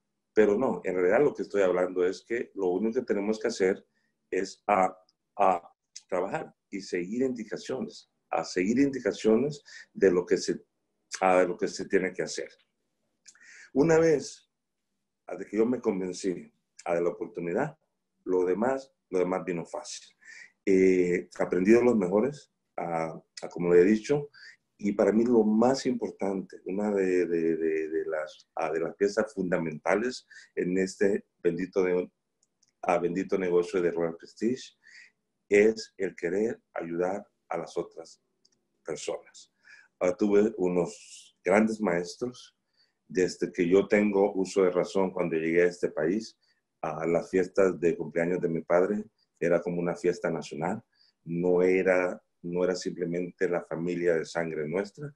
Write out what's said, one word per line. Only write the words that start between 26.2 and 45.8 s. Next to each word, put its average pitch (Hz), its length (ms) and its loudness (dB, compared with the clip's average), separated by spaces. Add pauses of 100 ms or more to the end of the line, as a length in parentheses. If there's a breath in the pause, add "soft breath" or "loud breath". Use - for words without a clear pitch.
una 104 260 -2
de, 92 360 2
de, 82 280 0
de, 80 340 -2
de 80 180 -4
las, 78 480 -8
ah, 80 160 -4
de 80 80 -2
las 80 160 -6
piezas 101 380 0
fundamentales 90 960 -4 (280 loud breath)
en 90 220 -2
este 98 500 -2 (140)
bendito 90 420 -2
de, 90 280 0 (720)
ah, 90 160 0
bendito 87 400 -2
negocio 87 440 0
de 85 100 2
Royal 82 260 -2
Prestige, - 560 -6 (760 loud breath)
es 107 500 2
el 92 180 -6
querer 98 460 -4 (120)
ayudar 87 520 -4 (240)
a 85 80 -4
las 80 200 -8
otras - 440 -10 (600)
personas. - 720 -10 (460 loud breath)
Ah, 90 160 0
tuve 104 420 4
unos - 840 -4
grandes 107 360 4
maestros. 92 800 -6 (500)
Desde 90 460 -2
que 87 160 0
yo 95 180 6
tengo 101 460 2
uso 95 300 0
de 90 80 4
razón, 90 400 0
cuando 85 240 -4
llegué 82 260 2
a 90 60 6
este 87 240 -4